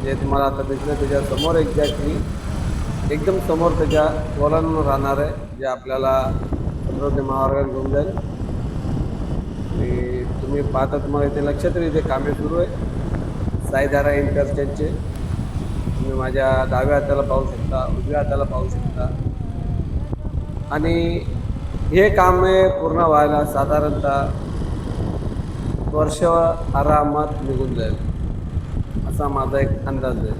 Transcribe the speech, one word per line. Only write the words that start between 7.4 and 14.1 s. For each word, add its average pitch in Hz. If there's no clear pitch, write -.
घेऊन 131
जाईल. 143
आणि 127
तुम्ही 139
पाहता, 135
तुम्हाला 143
इथे 143
लक्षात 147
येईल, 165
इथे 156
कामे 139
सुरू 151
आहे 175
साईधारा 143